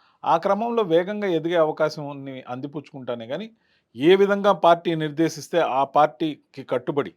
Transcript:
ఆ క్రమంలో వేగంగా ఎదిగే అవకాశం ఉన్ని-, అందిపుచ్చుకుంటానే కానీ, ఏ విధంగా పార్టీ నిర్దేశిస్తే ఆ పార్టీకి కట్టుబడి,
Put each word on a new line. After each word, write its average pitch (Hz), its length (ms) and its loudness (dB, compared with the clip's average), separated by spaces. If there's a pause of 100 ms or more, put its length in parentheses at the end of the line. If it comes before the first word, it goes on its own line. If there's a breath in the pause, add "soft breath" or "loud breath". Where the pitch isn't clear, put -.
(240 soft breath)
ఆ 151 120 4
క్రమంలో 214 460 -2
వేగంగా 185 440 0
ఎదిగే 170 300 -2
అవకాశం 156 520 0
ఉన్ని-, 139 400 -12
అందిపుచ్చుకుంటానే 127 800 -10
కానీ, 185 240 -10 (460)
ఏ 165 200 6
విధంగా 202 360 2
పార్టీ 170 420 4
నిర్దేశిస్తే 156 640 -2
ఆ 135 260 2
పార్టీకి 147 800 0
కట్టుబడి, 131 520 -4